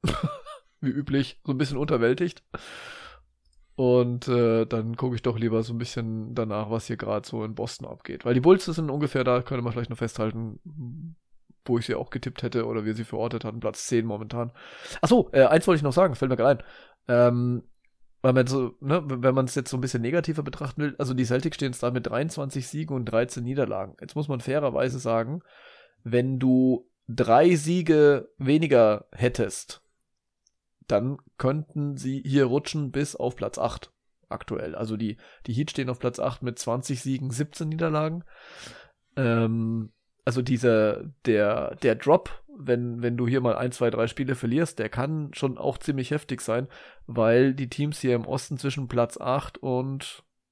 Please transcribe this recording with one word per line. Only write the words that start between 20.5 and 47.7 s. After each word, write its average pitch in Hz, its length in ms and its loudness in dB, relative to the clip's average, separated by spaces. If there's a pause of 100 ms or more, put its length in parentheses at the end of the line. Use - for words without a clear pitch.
will, 147 160 -4
also 131 160 -2
die 127 100 2
Celtics 131 300 0
stehen 135 160 -4
jetzt - 120 -10
da 120 100 0
mit 123 160 -4
dreiundzwanzig 139 580 -4
Siegen 151 300 -6
und 123 80 -4
dreizehn 117 400 -2
Niederlagen. 107 560 -4
Jetzt - 160 -14
muss 147 100 -2
man 139 140 -4
fairerweise 131 580 -2
sagen, 117 440 -2 (600)
wenn 123 380 0
du 127 500 4 (160)
drei 120 480 6
Siege 151 760 6 (100)
weniger 135 720 4
hättest, - 720 -2 (1080)
dann 120 300 0 (180)
könnten 143 600 -2
sie 131 260 -6
hier 139 220 4
rutschen 143 460 -2
bis 143 220 -4
auf - 220 -4
Platz - 220 -6
acht - 340 -4 (380)
aktuell. - 440 -8
Also 110 220 -6
die, 104 220 -4 (280)
die 120 60 -4
Heat 147 180 -2
stehen 127 200 -4
auf 123 80 -6
Platz 123 200 -4
acht 123 240 -4
mit 123 160 -6
zwanzig 123 440 -4
Siegen, 131 280 -4
siebzehn 147 380 -6
Niederlagen. 156 560 -2 (880)
Ähm, 113 800 0 (320)
also 120 160 0
dieser, 117 640 2 (220)
der, 107 500 2
der 120 180 2
Drop, - 480 2 (140)
wenn, 120 460 -2
wenn 120 160 0
du 120 100 0
hier 127 140 2
mal 113 140 2
ein, 127 140 -2
zwei, 120 200 0
drei 113 160 0
Spiele 131 280 -4
verlierst, 127 440 -2
der 110 100 -2
kann 147 460 -4
schon 131 240 -2
auch 135 180 -2
ziemlich 135 340 -4
heftig 147 300 -4
sein, 123 280 -2 (380)
weil 117 480 4
die 131 140 -6
Teams 147 320 -4